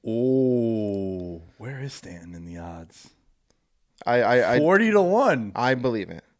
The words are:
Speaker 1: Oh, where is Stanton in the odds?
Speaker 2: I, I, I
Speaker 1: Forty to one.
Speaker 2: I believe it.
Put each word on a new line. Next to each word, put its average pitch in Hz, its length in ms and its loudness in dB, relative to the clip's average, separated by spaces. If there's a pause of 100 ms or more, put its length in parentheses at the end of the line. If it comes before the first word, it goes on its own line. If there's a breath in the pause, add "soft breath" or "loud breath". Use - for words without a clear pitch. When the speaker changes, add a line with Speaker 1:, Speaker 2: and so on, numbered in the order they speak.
Speaker 1:
Oh, 110 1300 0 (160)
where 131 240 -12
is 139 140 -10
Stanton 87 400 -18
in 85 100 -16
the 85 140 -14
odds? 85 500 -16 (960)
Speaker 2:
I, 120 160 2
I, 120 320 4
I 127 40 4
Speaker 1:
Forty 196 320 4
to 208 120 4
one. 175 520 2
Speaker 2:
I 127 200 2
believe 117 360 -2
it. 85 140 -16 (160)